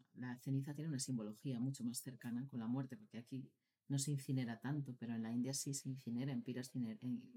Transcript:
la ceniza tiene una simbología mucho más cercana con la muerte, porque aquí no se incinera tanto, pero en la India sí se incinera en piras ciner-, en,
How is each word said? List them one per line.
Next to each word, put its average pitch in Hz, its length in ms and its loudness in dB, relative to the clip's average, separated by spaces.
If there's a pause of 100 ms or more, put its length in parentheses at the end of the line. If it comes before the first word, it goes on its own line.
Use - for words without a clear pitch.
(140)
la 123 260 -4
ceniza 139 340 2
tiene 151 160 -2
una 135 100 2
simbología 117 600 0
mucho 131 240 0
más 120 180 0
cercana 127 480 -4
con 127 100 -4
la 110 80 -2
muerte, 131 300 0
porque 107 220 -10
aquí 131 300 -6 (380)
no 139 120 4
se 143 120 2
incinera 131 480 2
tanto, 135 380 0
pero 117 180 -2
en 113 80 0
la 113 100 0
India 123 200 4
sí 139 200 0
se 139 160 -2
incinera 131 420 0
en 120 120 0
piras 127 300 -2
ciner-, 113 280 0
en, 120 200 0 (160)